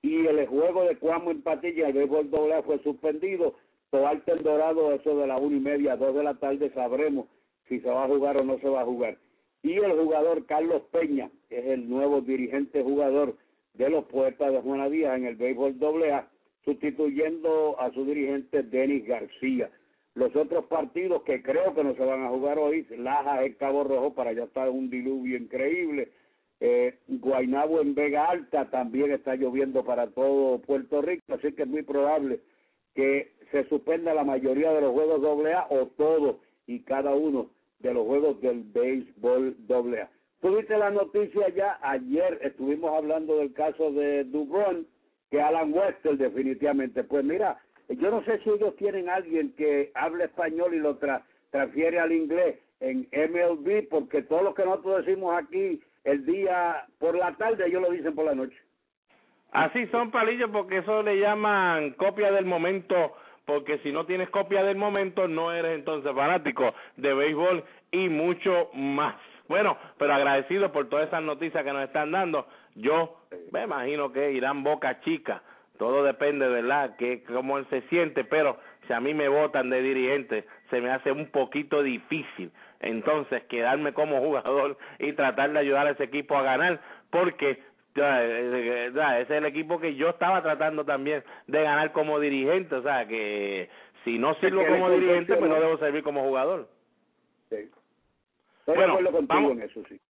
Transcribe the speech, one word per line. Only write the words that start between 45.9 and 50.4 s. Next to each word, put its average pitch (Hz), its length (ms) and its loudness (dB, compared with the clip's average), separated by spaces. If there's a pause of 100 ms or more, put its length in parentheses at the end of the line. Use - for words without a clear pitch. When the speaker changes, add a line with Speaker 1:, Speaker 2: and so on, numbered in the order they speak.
Speaker 1:
definitivamente. 131 880 -2
Pues 139 180 0
mira, 170 360 -2 (300)
yo 143 220 0
no 220 140 -2
sé 220 160 0
si 220 100 -2
ellos 208 260 2
tienen 196 320 -2
alguien 165 480 -2
que 143 380 0
hable 165 300 -2
español 170 500 -2